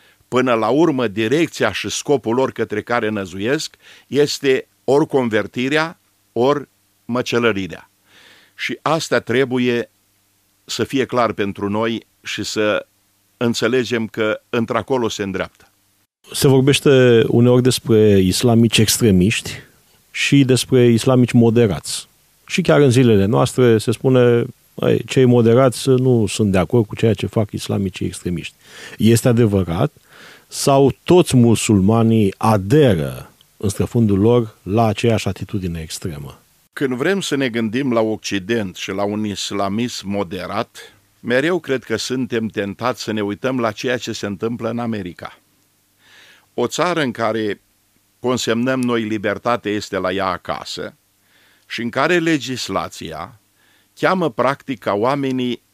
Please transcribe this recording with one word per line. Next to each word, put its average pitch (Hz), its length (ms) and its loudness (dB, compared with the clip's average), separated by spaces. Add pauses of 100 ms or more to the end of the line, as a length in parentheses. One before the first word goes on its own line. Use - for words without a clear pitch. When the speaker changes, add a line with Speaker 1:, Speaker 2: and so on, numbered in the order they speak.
(280)
Speaker 1:
până 127 260 2
la 110 140 0
urmă, 135 380 2
direcția 113 640 -2
și - 160 -8
scopul 113 460 -2
lor 127 180 -2
către 107 300 -6
care 120 260 -2
năzuiesc 104 640 -6 (320)
este 139 600 0 (160)
ori 143 220 2
convertirea, 127 920 -2 (340)
ori 131 360 0 (360)
măcelărirea. 117 840 -4 (640)
Și - 260 -8
asta 143 380 0
trebuie 123 720 0 (720)
să - 200 -4
fie 131 200 -2
clar 117 280 0
pentru 101 360 -4
noi 110 380 -4 (160)
și - 200 -10
să 104 440 -2 (500)
înțelegem 117 680 -2
că 110 340 -2 (100)
într-acolo 117 580 -2
se 101 140 -6
îndreaptă. 92 460 -8 (640)
Speaker 2:
Se - 160 2
vorbește 131 800 4
uneori 123 360 4
despre 107 560 4
islamici 113 600 2
extremiști 104 720 2 (600)
și - 340 2
despre 123 420 2
islamici 123 460 2
moderați. 117 760 2 (380)
Și - 140 -4
chiar 160 200 4
în 143 100 6
zilele 113 340 4
noastre 123 540 2
se 113 140 -2
spune, 123 520 2 (300)
„Băi, - 320 0
cei - 180 2
moderați 123 640 4
nu 127 380 2
sunt 101 260 0
de 95 60 2
acord 104 280 2
cu - 100 -14
ceea 113 180 2
ce - 120 -6
fac 104 260 -2
islamicii 101 540 -6
extremiști.” 87 480 -8 (440)
Este 113 300 4
adevărat? 104 640 2 (560)
Sau 139 440 2 (100)
toți 170 340 4
musulmanii 110 1000 4
aderă 101 920 2 (260)
în 107 120 -4
străfundul 101 500 0
lor 113 440 2
la 110 240 0
aceeași 110 420 0
atitudine 92 520 -8
extremă? 76 580 -12 (340)
Speaker 1:
Când 127 220 -4
vrem 175 260 -2
să - 140 -4
ne 135 140 -2
gândim 117 440 -2
la 113 80 2
Occident 104 760 -4
și - 140 -10
la 98 140 -4
un 104 200 -2
islamism 101 840 -6
moderat, 98 880 -8 (260)
mereu 139 380 0
cred 135 260 -6
că 113 120 -6
suntem 120 500 -4
tentați 104 560 -6
să 110 100 -6
ne 107 80 -4
uităm 104 400 -4
la 113 120 -2
ceea 123 260 -4
ce 117 140 -8
se 104 140 -8
întâmplă 113 420 -6
în 117 100 -6
America. 107 600 -8 (1160)
O 123 120 -2
țară 165 340 -2
în 135 100 -2
care 110 500 -4 (600)
consemnăm 123 600 -2
noi 120 220 -2
libertate 107 680 -4
este 101 280 -4
la 92 140 -4
ea 95 140 -4
acasă 87 680 -8 (720)
și - 160 -10
în 117 80 -6
care 160 280 0
legislația 98 1200 -6 (540)
cheamă 165 360 -2
practic 127 480 -6
ca - 140 -4
oamenii 127 680 -4 (120)